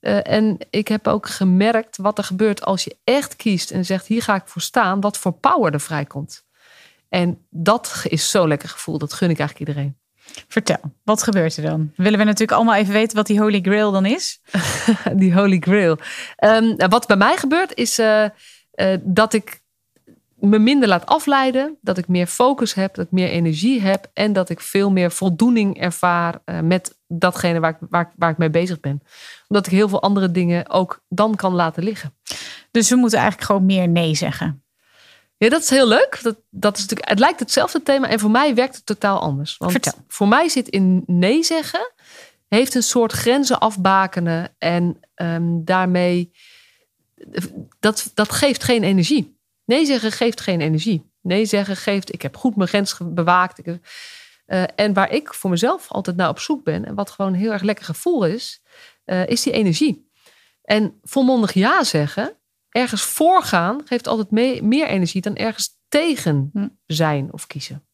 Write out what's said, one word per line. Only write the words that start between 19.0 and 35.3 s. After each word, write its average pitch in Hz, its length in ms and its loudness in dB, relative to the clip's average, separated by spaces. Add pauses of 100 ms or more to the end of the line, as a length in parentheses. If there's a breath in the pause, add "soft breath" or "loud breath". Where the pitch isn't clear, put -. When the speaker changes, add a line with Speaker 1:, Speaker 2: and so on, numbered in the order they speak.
Speaker 1:
dat 208 300 2
ik - 300 -4 (720)
me 208 240 4
minder 247 300 4
laat 175 180 2
afleiden, 277 720 0
dat 190 180 -4
ik 180 100 -6
meer 180 180 2
focus 247 480 0
heb, 190 200 -2
dat 180 100 -4
ik 165 60 -10
meer 185 180 0
energie 170 520 0
heb 190 340 0
en 214 180 0
dat 190 160 0
ik 170 120 -6
veel 196 300 0
meer 180 200 2
voldoening 196 680 2
ervaar, 170 640 -2
eh, 170 160 -6
met 180 460 0
datgene 170 540 0
waar 160 100 2
ik, 160 60 -8 (140)
waar, 170 260 -2
waar 170 140 2
ik 156 80 -4
mee 160 120 2
bezig 170 300 -2
ben. 139 220 -6 (460 loud breath)
Omdat 202 180 0
ik 170 60 -2
heel 202 160 4
veel 196 140 0
andere 196 280 2
dingen 175 400 0
ook 185 380 -2
dan 208 280 0
kan 190 180 -2
laten 165 280 -2
liggen. 190 320 -8 (560 loud breath)
Speaker 2:
Dus 226 200 2
we 247 60 4
moeten 233 220 4
eigenlijk - 320 -2
gewoon 196 160 4
meer 185 220 2
nee 170 260 2
zeggen. 151 480 -4 (760 soft breath)